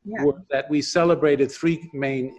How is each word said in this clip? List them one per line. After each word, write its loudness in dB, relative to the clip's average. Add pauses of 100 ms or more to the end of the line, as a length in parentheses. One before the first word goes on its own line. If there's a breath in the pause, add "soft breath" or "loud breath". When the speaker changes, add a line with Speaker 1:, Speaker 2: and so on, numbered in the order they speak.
Speaker 1:
Yeah. -4
Speaker 2:
were 0 (140)
that -4
we 2
celebrated 2
three 0 (140)
main -4 (140)